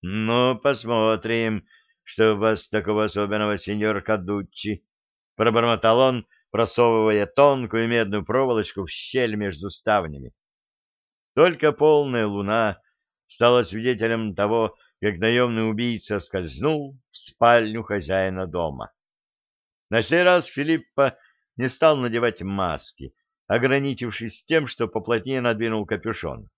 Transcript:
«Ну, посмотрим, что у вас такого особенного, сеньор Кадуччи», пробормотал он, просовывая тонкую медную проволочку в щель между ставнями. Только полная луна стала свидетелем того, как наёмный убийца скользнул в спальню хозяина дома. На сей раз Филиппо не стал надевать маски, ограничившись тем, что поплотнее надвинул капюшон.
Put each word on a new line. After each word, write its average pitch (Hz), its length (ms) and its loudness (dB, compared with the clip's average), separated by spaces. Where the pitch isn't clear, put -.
«Ну, 113 560 0
посмотрим, 113 1080 0
что 110 300 2
у 104 40 -2
вас 107 320 0
такого 107 360 0
особенного, 104 520 -2
сеньор 104 440 -2
Кадуччи», 101 840 -6
пробормотал 113 640 4
он, 127 280 2
просовывая 110 760 2
тонкую 123 640 2
медную 104 380 0
проволочку 113 600 -2
в 80 40 -14
щель 120 460 -4
между 98 340 -6
ставнями. 82 640 -4
Только 156 360 4
полная 143 540 2
луна 101 560 -2
стала 120 360 4
свидетелем 110 720 -2
того, 107 400 0
как 104 180 -2
наёмный 113 500 2
убийца 110 500 -4
скользнул 131 800 -6
в - 60 -18
спальню 113 680 2
хозяина 95 640 -2
дома. 78 440 -6
На 113 120 2
сей 170 220 2
раз 180 240 4
Филиппо 143 680 -2
не 123 140 -2
стал 156 280 4
надевать 117 440 -2
маски, 92 720 -6
ограничившись 123 960 -2
тем, 156 240 0
что 117 200 -4
поплотнее 120 540 -2
надвинул 113 440 -2
капюшон. 85 720 -6